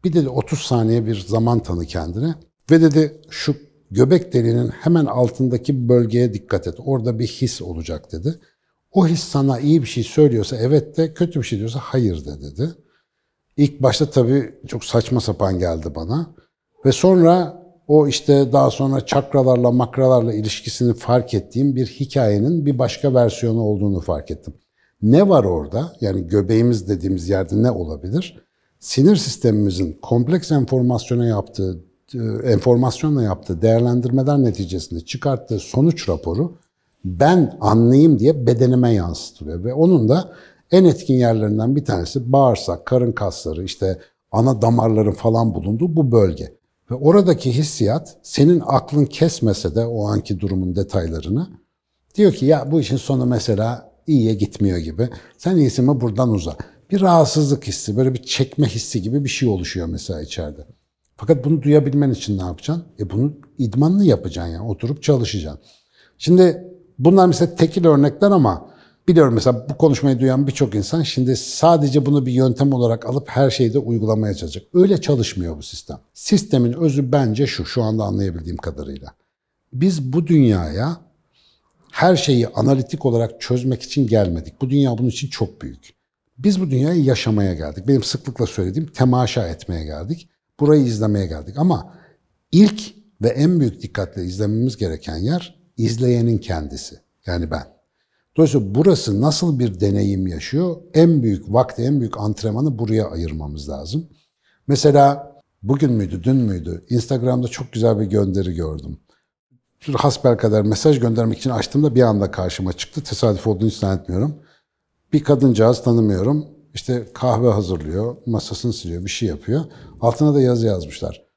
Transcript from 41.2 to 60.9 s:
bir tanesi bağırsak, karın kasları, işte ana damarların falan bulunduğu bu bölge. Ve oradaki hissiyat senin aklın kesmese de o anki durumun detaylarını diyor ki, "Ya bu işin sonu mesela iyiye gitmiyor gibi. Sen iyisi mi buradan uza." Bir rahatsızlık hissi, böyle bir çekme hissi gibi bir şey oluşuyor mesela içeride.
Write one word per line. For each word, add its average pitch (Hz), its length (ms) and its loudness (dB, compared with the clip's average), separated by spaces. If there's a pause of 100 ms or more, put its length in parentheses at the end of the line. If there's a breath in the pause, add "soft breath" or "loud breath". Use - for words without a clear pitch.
bir 147 80 -2
tanesi 117 480 -4
bağırsak, 123 540 2
karın 123 260 0
kasları, 85 520 -6
işte 92 340 -4 (340 soft breath)
ana 113 300 2
damarların 110 500 2
falan 113 420 0
bulunduğu 117 420 -4
bu 139 160 0
bölge. 92 440 0 (340)
Ve 120 40 -6
oradaki 160 580 4
hissiyat 131 680 -2
senin 160 440 2
aklın 139 380 0
kesmese 113 720 -2
de 113 120 0
o 113 200 -4
anki 101 340 -4
durumun 92 360 -4
detaylarını 87 720 -4 (640)
diyor 208 180 4
ki, - 140 -2
"Ya 143 240 2
bu 160 100 2
işin 131 160 -2
sonu 127 300 -2
mesela 117 640 -2 (140)
iyiye 117 280 2
gitmiyor 98 440 -2
gibi. 80 300 -4 (300 loud breath)
Sen 180 180 0
iyisi 131 260 2
mi 135 180 2
buradan 120 300 0
uza." 82 260 -4 (340 loud breath)
Bir 196 100 0
rahatsızlık 156 640 2
hissi, 104 320 -6
böyle 131 180 2
bir 120 80 -8
çekme - 440 -2
hissi 107 360 -6
gibi 127 220 -2
bir 131 40 -4
şey 127 200 -2
oluşuyor 90 380 -4
mesela 82 360 -8
içeride. 78 440 -12 (500)